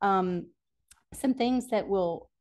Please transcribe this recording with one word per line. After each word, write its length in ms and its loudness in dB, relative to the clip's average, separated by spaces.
um, 440 2
some 200 0
things 340 0
that 200 0
will, 420 -2